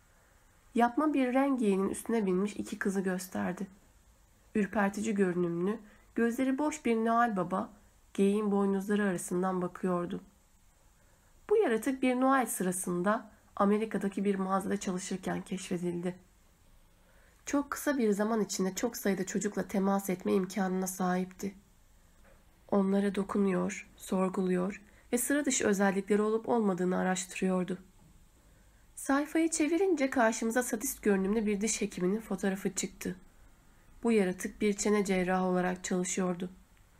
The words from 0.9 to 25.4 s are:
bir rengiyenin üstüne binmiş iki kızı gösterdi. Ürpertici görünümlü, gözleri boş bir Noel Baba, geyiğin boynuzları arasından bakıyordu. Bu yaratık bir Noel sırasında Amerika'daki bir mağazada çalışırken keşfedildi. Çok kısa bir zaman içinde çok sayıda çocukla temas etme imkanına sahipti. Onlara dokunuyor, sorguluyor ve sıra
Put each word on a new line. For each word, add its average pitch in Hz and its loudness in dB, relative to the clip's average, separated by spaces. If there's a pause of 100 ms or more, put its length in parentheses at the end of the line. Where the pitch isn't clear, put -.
bir 254 2
rengiyenin 226 2
üstüne 220 -2
binmiş 190 0
iki 208 -8
kızı 196 -2
gösterdi. 185 -4 (880)
Ürpertici 208 0
görünümlü, 180 0 (360)
gözleri 254 0
boş 294 -2
bir 233 2
Noel 226 2
Baba, 185 -2 (440)
geyiğin 202 2
boynuzları 202 2
arasından 180 0
bakıyordu. 180 -2 (1300)
Bu 427 4
yaratık 262 2
bir 254 2
Noel 262 4
sırasında 185 -2 (260)
Amerika'daki 202 0
bir 202 2
mağazada 190 -2
çalışırken 185 -4
keşfedildi. 175 -4 (1300)
Çok 285 -2
kısa 294 -2
bir 220 4
zaman 214 0
içinde 190 -2
çok 240 -4
sayıda 190 -2
çocukla 202 -4
temas 196 0
etme 185 -2
imkanına 185 0
sahipti. 185 -4 (1160)
Onlara 196 4
dokunuyor, 196 0
sorguluyor 185 0 (300)
ve 240 2
sıra 285 0